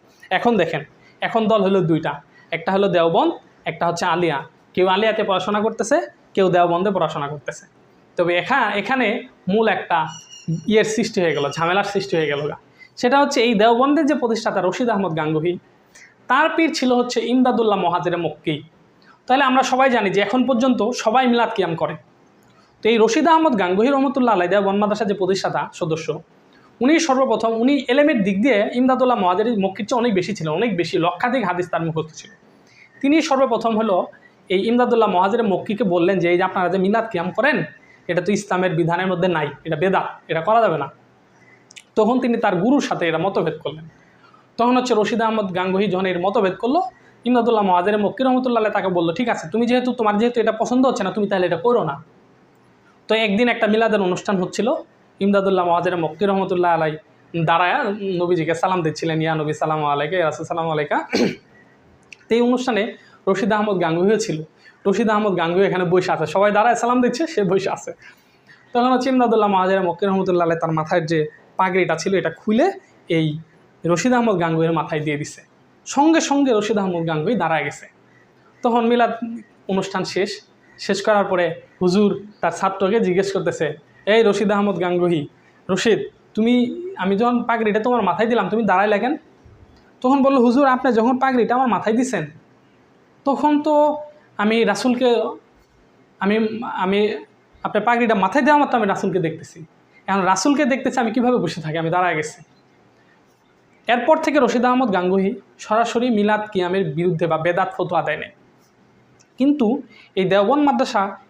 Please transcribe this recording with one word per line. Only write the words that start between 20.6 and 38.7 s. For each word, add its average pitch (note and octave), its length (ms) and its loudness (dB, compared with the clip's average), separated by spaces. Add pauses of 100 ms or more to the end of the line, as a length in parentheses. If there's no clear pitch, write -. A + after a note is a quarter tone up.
সবাই B3 380 0
মিলাদ A#3 280 2
কিয়াম E3+ 200 -2
করে। E3 200 -4 (840)
তো G#3+ 80 0
এই A#3 80 4
রশিদ A3+ 300 2
আহমদ D#4+ 320 4
গাঙ্গুহি F#3+ 300 2
রহমতুল্লাহ C4+ 460 2
আলাইহি F3 140 0
দেওবন্দ G3 300 2
মাদ্রাসার G#3 280 -2
যে G3+ 60 -2
প্রতিষ্ঠাতা F#3 600 -2
সদস্য, D#3+ 480 -6 (600)
উনি D4+ 180 2
সর্বপ্রথম, B3 540 0
উনি B3 340 0
এলেমের C#4+ 360 2
দিক G3 180 -2
দিয়ে A3+ 320 2
ইমদাদুল্লাহ B3+ 460 2
মহাজের G3+ 400 0
মক্কির F#3+ 260 -4
চেয়ে B3+ 140 -2
অনেক A#3 140 0
বেশি F#3 220 -2
ছিলেন, D#3+ 180 -6
অনেক G3+ 240 -2
বেশি, E3+ 200 -2
লক্ষাধিক F3 480 0
হাদিস F3 240 -4
তার E3+ 160 -4
মুখস্থ D#3 300 -6
ছিল। - 160 -20 (720)
তিনি D4 200 2
সর্বপ্রথম A#3 560 0
হলো G#3+ 300 0 (420)
এই G3 180 0
ইমদাদুল্লাহ A#3 420 2
মহাজের G3 340 2
মক্কিকে G3+ 400 -2
বললেন F3+ 360 2
যে, E3+ 100 0
"এই F3 80 4
যে F#3 60 0
আপনারা F#3 260 0
যে F#3+ 80 0
মিলাদ G#3+ 340 0
কিয়াম F3+ 200 -4
করেন, A3 320 0 (440)
এটা F3+ 140 -2
তো F#3+ 100 -2
ইসলামের F#3 440 -2